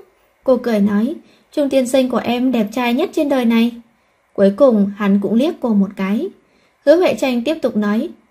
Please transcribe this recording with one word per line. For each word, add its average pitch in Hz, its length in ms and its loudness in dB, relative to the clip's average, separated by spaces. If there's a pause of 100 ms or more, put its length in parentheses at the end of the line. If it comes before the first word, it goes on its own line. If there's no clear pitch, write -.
(440)
Cô 254 140 2
cười 240 220 -2
nói, 208 360 0 (360)
"Trung 285 180 -2
tiên 269 180 0
sinh 262 220 2
của 240 140 -2
em 247 280 -2
đẹp 226 200 0
trai 240 220 -2
nhất 311 200 -2
trên 302 160 -2
đời 254 160 0
này." 233 260 2 (600)
Cuối 196 220 2
cùng 208 420 4
hắn 202 240 2
cũng 202 120 -2
liếc 285 260 0
cô 226 140 -2
một 196 220 2
cái. 214 340 -4 (560)
Hứa 294 100 6
Huệ 339 180 2
Tranh 240 300 -4
tiếp 311 180 -4
tục 226 160 -4
nói, 214 320 -2 (200)